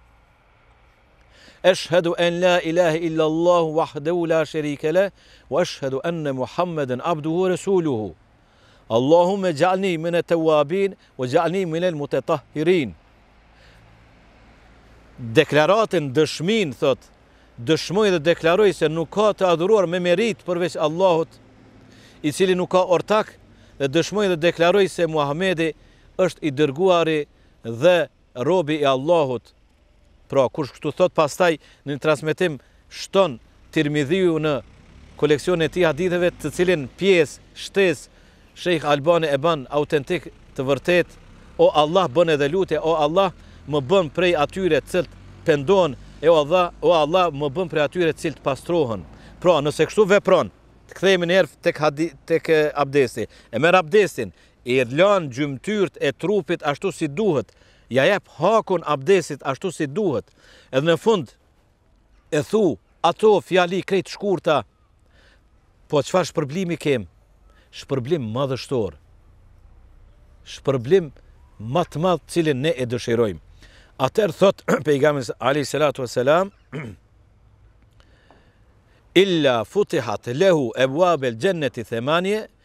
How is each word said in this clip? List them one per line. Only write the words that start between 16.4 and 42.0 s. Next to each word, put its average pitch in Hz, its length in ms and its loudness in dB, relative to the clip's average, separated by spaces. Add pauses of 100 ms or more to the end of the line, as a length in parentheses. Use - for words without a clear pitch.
thot, 135 260 -2 (600)
dëshmoj 160 560 0
dhe 165 40 0
deklaroj 170 540 2
se 160 140 -2
nuk 160 240 -4
ka 208 220 0
të 185 180 0
adhuruar 180 360 2
me 180 120 -2
merit 180 480 0
përveç 175 320 -4
Allahut, 165 480 2 (960)
i 147 80 -2
cili 185 240 2
nuk 180 160 -4
ka 185 160 2
ortak, 196 480 0 (440)
dhe 139 80 -2
dëshmoj 170 440 0
dhe 170 80 0
deklaroj 175 480 2
se 170 200 -2
Muhamedi 156 680 -2 (460)
është 175 280 -2
i 143 40 -2
dërguari 156 680 0 (440)
dhe 143 440 2 (280)
robi 151 440 0
i 143 60 0
Allahut. 135 580 0 (880)
Pra, 135 240 2
kush 143 220 -8
kështu - 180 -6
thot, 180 200 2
pastaj 165 440 2 (280)
në 143 160 -8
transmetim 156 580 -2 (300)
shton 175 500 0 (340)
Tirmidhiu 156 680 0
në 151 180 -2 (600)
koleksionin 160 480 0
e - 60 0
tij 175 120 2
haditheve, 175 460 0 (100)
të 147 120 -6
cilin 175 340 0 (100)
pjesë, 175 440 2 (120)
shtesë, - 560 -2 (480)
Sheikh 160 280 -2
Albani 156 440 2
e 139 80 0
bën 143 320 0
autentik 147 600 -4 (260)
të 135 100 -6
vërtet: 160 420 0 (500)
"O 170 160 6
Allah, 160 360 2